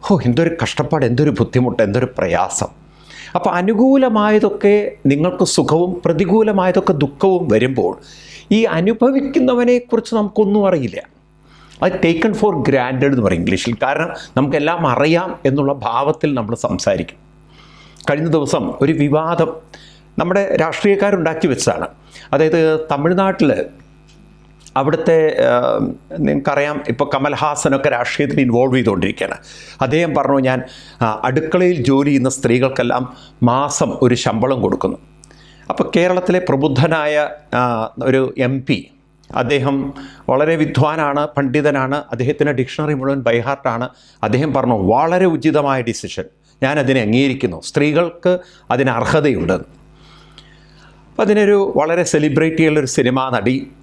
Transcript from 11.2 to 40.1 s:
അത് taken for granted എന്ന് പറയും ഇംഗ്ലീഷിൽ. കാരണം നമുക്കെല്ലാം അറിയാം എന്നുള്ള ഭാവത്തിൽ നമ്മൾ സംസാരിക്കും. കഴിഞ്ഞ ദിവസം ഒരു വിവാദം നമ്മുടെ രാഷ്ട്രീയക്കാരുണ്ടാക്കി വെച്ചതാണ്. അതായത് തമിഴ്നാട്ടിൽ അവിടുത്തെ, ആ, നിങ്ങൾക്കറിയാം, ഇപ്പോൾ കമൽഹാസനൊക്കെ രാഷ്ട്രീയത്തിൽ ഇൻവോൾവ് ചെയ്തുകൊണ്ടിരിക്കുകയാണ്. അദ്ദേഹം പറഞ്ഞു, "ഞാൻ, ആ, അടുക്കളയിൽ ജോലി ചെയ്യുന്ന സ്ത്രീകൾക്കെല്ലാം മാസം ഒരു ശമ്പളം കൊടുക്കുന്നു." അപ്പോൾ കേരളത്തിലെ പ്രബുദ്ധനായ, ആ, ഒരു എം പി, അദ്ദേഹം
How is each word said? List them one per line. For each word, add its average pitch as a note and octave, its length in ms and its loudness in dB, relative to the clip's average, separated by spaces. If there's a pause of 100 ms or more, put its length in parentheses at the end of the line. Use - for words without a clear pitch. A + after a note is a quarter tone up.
അത് F3+ 80 2
taken F3+ 320 0
for G#3+ 200 0
granted C3+ 640 0
എന്ന് C3+ 160 2
പറയും F#2 180 0
ഇംഗ്ലീഷിൽ. F#2 440 -2
കാരണം D3+ 260 -2 (280)
നമുക്കെല്ലാം D3+ 500 0
അറിയാം E3 580 0
എന്നുള്ള C#3 280 0
ഭാവത്തിൽ C#3 600 -2
നമ്മൾ A#2 220 -4
സംസാരിക്കും. - 640 -2 (960)
കഴിഞ്ഞ D3+ 160 0
ദിവസം D3 540 0
ഒരു C#3 120 2
വിവാദം D#3 600 0 (680)
നമ്മുടെ F#3 420 0
രാഷ്ട്രീയക്കാരുണ്ടാക്കി F#3 840 0
വെച്ചതാണ്. F#2 400 0 (460)
അതായത് D#3 460 2 (120)
തമിഴ്നാട്ടിൽ D#3 720 0 (1120)
അവിടുത്തെ, D#3+ 680 2
ആ, B2 360 2 (400)
നിങ്ങൾക്കറിയാം, C#3+ 680 -2
ഇപ്പോൾ C#3 260 -2
കമൽഹാസനൊക്കെ C#3+ 760 0
രാഷ്ട്രീയത്തിൽ B2 520 -2
ഇൻവോൾവ് B2+ 340 2
ചെയ്തുകൊണ്ടിരിക്കുകയാണ്. G2+ 600 -2 (460)
അദ്ദേഹം D3 340 0
പറഞ്ഞു, C#3 240 2
"ഞാൻ, B2+ 240 0 (380)
ആ, A2 220 -2
അടുക്കളയിൽ D#3 600 0
ജോലി C3+ 240 2
ചെയ്യുന്ന C3+ 220 0
സ്ത്രീകൾക്കെല്ലാം B2 840 -2 (280)
മാസം C3+ 580 0
ഒരു B2+ 140 4
ശമ്പളം A#2+ 460 -2
കൊടുക്കുന്നു." - 360 -2 (720)
അപ്പോൾ - 260 -2
കേരളത്തിലെ F3+ 440 2
പ്രബുദ്ധനായ, D3+ 880 0 (240)
ആ, A#2+ 360 0 (140)
ഒരു C3 340 0
എം C3 300 -2
പി, A2+ 220 -4 (460)
അദ്ദേഹം C#3 580 -2 (360)